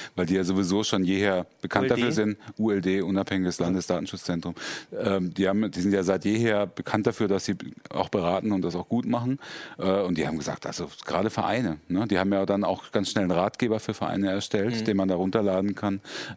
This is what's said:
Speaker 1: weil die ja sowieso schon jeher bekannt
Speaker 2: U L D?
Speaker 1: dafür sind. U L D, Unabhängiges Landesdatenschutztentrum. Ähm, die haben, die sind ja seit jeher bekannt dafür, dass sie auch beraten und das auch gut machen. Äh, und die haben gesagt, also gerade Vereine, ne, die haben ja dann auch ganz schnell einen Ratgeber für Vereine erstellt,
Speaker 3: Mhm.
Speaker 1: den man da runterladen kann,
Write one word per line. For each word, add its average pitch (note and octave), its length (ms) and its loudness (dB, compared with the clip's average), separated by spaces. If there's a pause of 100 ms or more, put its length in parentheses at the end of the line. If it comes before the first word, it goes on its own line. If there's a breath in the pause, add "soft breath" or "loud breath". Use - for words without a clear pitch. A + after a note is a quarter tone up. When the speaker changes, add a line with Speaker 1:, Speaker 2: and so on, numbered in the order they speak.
(160 loud breath)
Speaker 1:
weil F2+ 100 0
die E2 100 0
ja F#2+ 80 2
sowieso F#2+ 400 2
schon G2+ 200 0
jeher F#2+ 420 2 (160)
bekannt - 220 0
Speaker 2:
U G2 100 2
L - 20 6
D? A#2 60 2
Speaker 1:
dafür A#2+ 100 2
sind. G#2+ 260 2 (200 loud breath)
U A2 140 2
L G2 100 2
D, F#2+ 200 2
Unabhängiges F#2+ 580 0
Landesdatenschutztentrum. F2 960 -2 (420 loud breath)
Ähm, F#2+ 360 0
die F#2+ 140 2
haben, G#2 220 2
die F2+ 120 -4
sind G2 120 2
ja G2 80 4
seit F#2 240 2
jeher G#2+ 400 2
bekannt - 400 -2
dafür, A2+ 220 2
dass F#2+ 180 0
sie G2 100 -2 (340)
auch - 200 -4
beraten F#2 420 0
und F#2 120 0
das E2+ 120 -2
auch F2+ 140 -6
gut A#2+ 160 0
machen. A#2+ 320 -2 (400 loud breath)
Äh, F#2+ 240 2
und F2+ 160 0
die D2+ 80 0
haben D2+ 120 -2
gesagt, - 280 -6
also - 240 -6 (160)
gerade F2 240 0
Vereine, G2+ 480 0 (100)
ne, G2 200 0
die G2+ 100 2
haben G2 160 2
ja G2 140 2
dann G2+ 160 2
auch F#2+ 280 -2
ganz G2 200 0
schnell G#2 140 2
einen F2 60 2
Ratgeber G#2+ 480 2
für - 140 -4
Vereine F#2+ 380 -2
erstellt, G#2+ 500 0
Speaker 3:
Mhm. A2 40 -4
Speaker 1:
den G#2+ 120 2
man F#2+ 100 2
da F#2 80 2
runterladen F#2+ 600 2
kann, G2 260 -2 (360 loud breath)